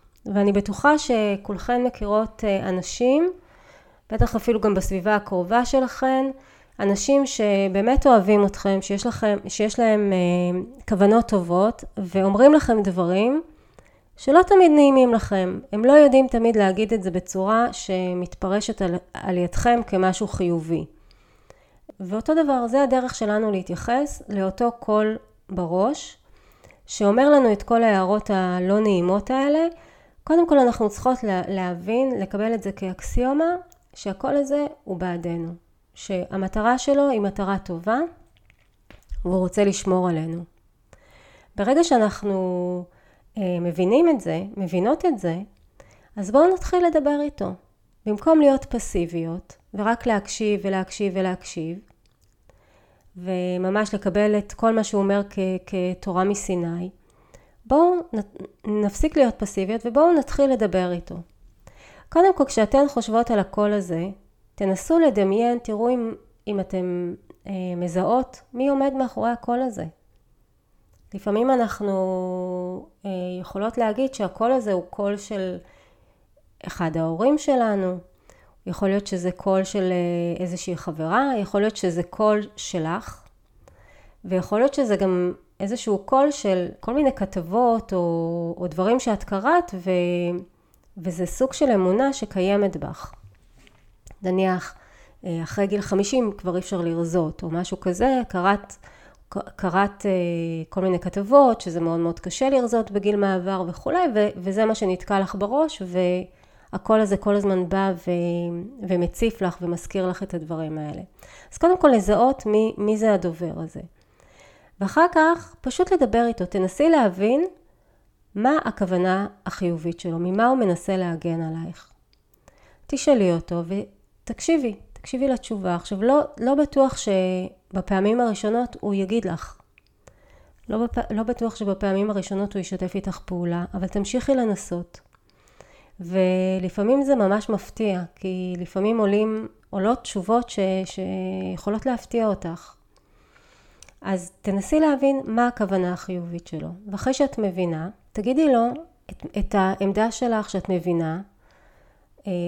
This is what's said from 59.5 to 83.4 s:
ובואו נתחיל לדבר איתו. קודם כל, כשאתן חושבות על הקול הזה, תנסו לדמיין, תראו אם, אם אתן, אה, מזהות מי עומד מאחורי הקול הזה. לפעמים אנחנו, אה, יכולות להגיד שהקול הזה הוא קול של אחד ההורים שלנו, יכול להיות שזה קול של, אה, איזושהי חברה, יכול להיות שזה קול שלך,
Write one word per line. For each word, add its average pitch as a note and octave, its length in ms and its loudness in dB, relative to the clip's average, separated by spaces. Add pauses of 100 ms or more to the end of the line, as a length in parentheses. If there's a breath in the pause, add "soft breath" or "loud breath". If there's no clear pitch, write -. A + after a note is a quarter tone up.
ובואו D4 280 4
נתחיל C#4 380 2
לדבר F#3 400 0
איתו. F3 240 -8 (920 loud breath)
קודם F#4 280 4
כל, C#4 80 2
כשאתן C4+ 440 2
חושבות A#3 420 -2
על A3 80 2
הקול G#3 340 0
הזה, F3+ 360 -4 (460)
תנסו G3 440 0
לדמיין, A#3 600 2
תראו A3+ 320 -2
אם, A#3 240 -2 (320)
אם G#3 140 -4
אתן, F3+ 540 -4 (320)
אה, G3+ 60 -10 (240)
מזהות F3+ 640 -2 (100)
מי B3+ 160 -2
עומד C#4 240 0
מאחורי A#3+ 380 -2
הקול A#3+ 320 -4
הזה. G#3+ 220 -6 (1300)
לפעמים G#3+ 360 0
אנחנו, F#3 1400 -2 (180)
אה, G3 60 -8 (300)
יכולות G3+ 380 -6
להגיד A#3+ 360 -2
שהקול A3 380 -2
הזה A3+ 200 0
הוא F3+ 180 -2
קול G3+ 260 -4
של F#3+ 420 -8 (1080 soft breath)
אחד E3 300 -4
ההורים E3 420 0
שלנו, G#3 600 0 (680 soft breath)
יכול F#3+ 220 -4
להיות G3+ 180 0
שזה F3+ 260 -4
קול F#3+ 320 0
של, F#3+ 280 -2
אה, F3 500 -2
איזושהי F3+ 340 -6
חברה, E3+ 640 -2
יכול G3+ 220 -2
להיות G#3+ 160 0
שזה F3 260 -2
קול G#3+ 400 0 (140)
שלך, E3+ 640 -8 (1000 soft breath)